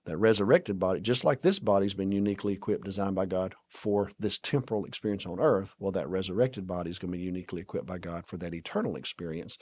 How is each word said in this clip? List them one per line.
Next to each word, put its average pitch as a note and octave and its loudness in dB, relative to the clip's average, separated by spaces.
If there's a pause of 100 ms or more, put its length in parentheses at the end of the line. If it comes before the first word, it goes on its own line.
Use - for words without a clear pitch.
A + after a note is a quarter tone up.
That E2 -4
resurrected G#2+ 6
body, F#2 2
just A#2 2
like D3 4
this F#3+ 4
body's G2 4
been G2 0
uniquely G2+ 0
equipped, G2 -2
designed G2 -2
by F#2+ 2
God F#2 -2 (140)
for G2+ 0
this G#2 -2
temporal A2+ -2
experience G2+ -4
on F2+ -6
earth, G#2+ 2
well, G2 -2
that E2 -2
resurrected F#2+ -2
body F2 -4
is F2+ -10
gonna F2 -6
be F2 -6
uniquely F2+ -6
equipped - -6
by F#2 -8
God E2+ -10
for F#2 -10
that E2+ -6
eternal F2+ -4
experience - -8